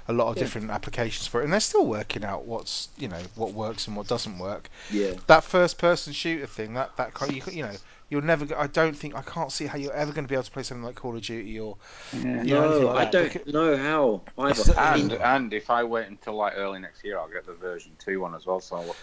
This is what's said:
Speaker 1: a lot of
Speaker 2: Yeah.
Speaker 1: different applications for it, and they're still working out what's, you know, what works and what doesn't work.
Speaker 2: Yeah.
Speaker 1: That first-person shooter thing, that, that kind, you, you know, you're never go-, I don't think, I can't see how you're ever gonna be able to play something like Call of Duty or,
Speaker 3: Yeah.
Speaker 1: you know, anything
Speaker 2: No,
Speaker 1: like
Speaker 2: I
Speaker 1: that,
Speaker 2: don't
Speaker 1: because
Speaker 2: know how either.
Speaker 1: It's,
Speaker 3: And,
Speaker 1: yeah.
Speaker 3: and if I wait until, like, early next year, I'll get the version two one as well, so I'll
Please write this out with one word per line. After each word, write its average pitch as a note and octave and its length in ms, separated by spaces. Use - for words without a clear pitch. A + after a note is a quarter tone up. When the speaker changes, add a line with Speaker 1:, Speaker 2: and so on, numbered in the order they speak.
Speaker 1:
a A#2 40
lot A#2 160
of A#2 80
Speaker 2:
Yeah. A2+ 60
Speaker 1:
different G#2+ 280
applications A2 580
for - 120
it, - 40
and D3 80
they're G#3 80
still G4 260
working G#2 380
out G2 200
what's, - 440
you C3+ 80
know, F2 140
what A2 160
works G#2+ 340
and G#2+ 100
what G#2 120
doesn't A2+ 320
work. F#2+ 280
Speaker 2:
Yeah. G2+ 220
Speaker 1:
That D#3+ 160
first-person F3 680
shooter D#3+ 320
thing, A2 280
that, C3 220
that A#2+ 180
kind, C#3 180
you, C3 100
you E3 100
know, G#2 120
you're C#3+ 120
never D3+ 240
go-, C#3+ 140
I D3 80
don't D#3 300
think, D3 180
I B2+ 80
can't D3+ 300
see D3+ 140
how D3 120
you're C#3 140
ever D3 180
gonna D3+ 160
be C3+ 80
able C3 80
to - 80
play C3+ 140
something B2 180
like A#2 140
Call A#2+ 180
of A2+ 80
Duty A2 380
or, G#2+ 160
Speaker 3:
Yeah. B2 300
Speaker 1:
you C3 120
know, D3+ 100
anything D#3 180
Speaker 2:
No, B2+ 60
Speaker 1:
like B2 80
Speaker 2:
I B2 80
Speaker 1:
that, - 80
Speaker 2:
don't F3 200
Speaker 1:
because D3 200
Speaker 2:
know D3+ 240
how C3+ 460
either. C3+ 260
Speaker 1:
It's, - 80
Speaker 3:
And, D3 420
Speaker 1:
yeah. B2 240
Speaker 3:
and A#2 180
if G#2+ 160
I A#2+ 140
wait A2+ 240
until, G#2 260
like, G#2 220
early G2 240
next F2+ 240
year, G2+ 120
I'll D#2+ 120
get E2+ 180
the F2 80
version E2+ 380
two F#2+ 160
one E2+ 140
as D#2+ 120
well, F#2 140
so - 180
I'll E2+ 240